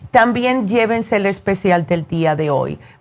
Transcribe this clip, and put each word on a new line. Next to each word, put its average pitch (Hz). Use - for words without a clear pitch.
También 240
llévense 226
el 202
especial 190
del 170
día 160
de 151
hoy. 135